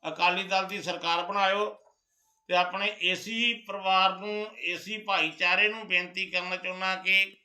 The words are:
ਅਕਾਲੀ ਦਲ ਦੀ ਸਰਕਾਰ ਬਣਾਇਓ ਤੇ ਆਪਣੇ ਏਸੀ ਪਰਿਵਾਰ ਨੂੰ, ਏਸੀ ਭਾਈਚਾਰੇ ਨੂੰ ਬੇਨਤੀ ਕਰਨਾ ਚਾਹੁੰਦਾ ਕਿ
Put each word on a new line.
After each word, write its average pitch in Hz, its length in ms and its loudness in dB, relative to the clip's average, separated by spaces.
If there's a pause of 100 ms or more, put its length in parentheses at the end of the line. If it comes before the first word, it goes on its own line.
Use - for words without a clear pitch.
ਅਕਾਲੀ 196 360 2
ਦਲ 190 240 0
ਦੀ 196 140 -6
ਸਰਕਾਰ 170 440 -2
ਬਣਾਇਓ 202 520 0 (680)
ਤੇ 175 60 0
ਆਪਣੇ 190 480 2
ਏਸੀ 220 520 0
ਪਰਿਵਾਰ 190 600 2
ਨੂੰ, 208 320 -6 (120)
ਏਸੀ 175 380 -6
ਭਾਈਚਾਰੇ 185 720 2
ਨੂੰ 220 180 -8
ਬੇਨਤੀ 180 440 -2
ਕਰਨਾ 180 240 -2
ਚਾਹੁੰਦਾ 185 400 -4
ਕਿ 190 500 0